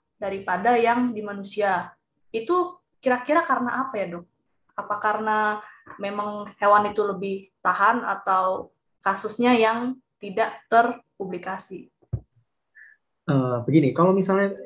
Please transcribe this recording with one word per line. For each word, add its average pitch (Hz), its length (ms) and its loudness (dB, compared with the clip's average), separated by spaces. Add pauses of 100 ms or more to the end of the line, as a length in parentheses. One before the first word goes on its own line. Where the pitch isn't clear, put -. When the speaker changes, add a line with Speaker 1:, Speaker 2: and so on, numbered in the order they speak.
(140)
Speaker 1:
daripada 196 640 -2
yang 240 320 2
di 214 160 -8
manusia. 196 640 -4 (400)
Itu 349 480 -2 (240)
kira-kira 262 400 2
karena 247 400 -2
apa - 160 -8
ya, 190 160 -4
Dok? 175 120 -14 (520)
Apa - 240 -6
karena 214 560 0 (400)
memang 208 480 -8 (160)
hewan 208 240 6
itu 202 160 -2
lebih 196 560 -4
tahan 202 480 2
atau 190 640 -2 (320)
kasusnya 214 560 2
yang 233 400 0 (180)
tidak 202 400 -4 (160)
terpublikasi? 190 1200 -2 (1300)
Speaker 2:
Eh, 127 340 0 (100)
begini, 139 240 6
kalau 185 240 4
misalnya 196 500 0